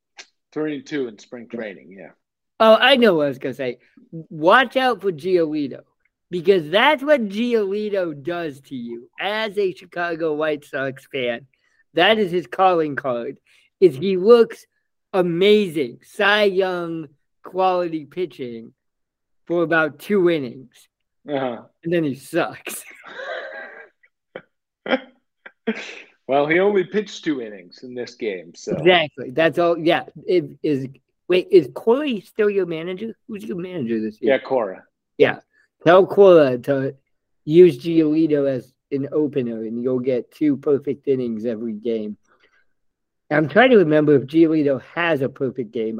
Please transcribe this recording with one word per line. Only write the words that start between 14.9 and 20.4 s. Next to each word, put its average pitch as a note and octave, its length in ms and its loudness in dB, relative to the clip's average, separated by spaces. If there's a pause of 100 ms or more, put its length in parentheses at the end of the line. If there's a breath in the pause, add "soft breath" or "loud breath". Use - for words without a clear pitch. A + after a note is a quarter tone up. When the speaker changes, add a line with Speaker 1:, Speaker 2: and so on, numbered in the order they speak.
Speaker 2:
amazing, F3+ 880 0
Cy G#3 420 0
Young F3+ 640 -2 (360)
quality F3+ 600 -2
pitching B2+ 680 -12 (720)
for E3+ 160 -2
about D#3 360 -2
two G3 320 2
innings. C3+ 580 -6 (400)